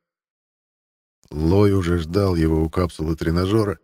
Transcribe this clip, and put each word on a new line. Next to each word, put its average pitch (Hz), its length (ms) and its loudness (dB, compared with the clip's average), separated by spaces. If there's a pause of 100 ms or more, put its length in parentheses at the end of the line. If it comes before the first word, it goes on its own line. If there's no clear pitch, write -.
(1300)
Лой 98 420 2
уже 87 260 0
ждал 87 380 0
его 80 260 2
у 82 80 -2
капсулы 82 460 -4
тренажёра 92 680 0